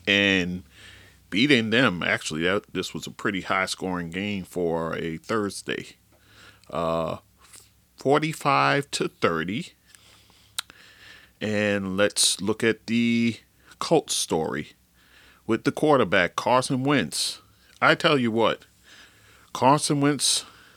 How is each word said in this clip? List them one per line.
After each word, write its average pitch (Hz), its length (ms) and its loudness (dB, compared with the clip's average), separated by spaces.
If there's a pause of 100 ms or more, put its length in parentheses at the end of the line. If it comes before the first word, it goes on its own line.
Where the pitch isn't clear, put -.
and 95 560 2 (680)
beating 117 420 2
them. 107 320 2
Actually, 85 400 -2
that, 98 280 -2
this 90 220 -6
was 82 120 -10
a - 60 -12
pretty 98 300 -6
high-scoring 92 680 -4
game 95 340 -6
for 82 500 -4
a 82 220 -6
Thursday. - 800 -6 (720)
Uh, 82 480 -4 (800)
forty-five 139 920 0
to - 180 -4
thirty. 90 640 -2 (1700)
And 101 540 -2
let's - 420 0
look 104 240 -2
at 110 220 0
the 117 520 0 (420)
Colts - 340 0
story 80 600 -4 (760)
with 110 160 -2
the 139 80 0
quarterback, 104 640 4
Carson 127 480 0
Wentz. 131 580 -2 (400)
I 147 140 6
tell 156 240 2
you 117 100 2
what, 107 360 0 (840)
Carson 143 500 2
Wentz 143 440 0 (320)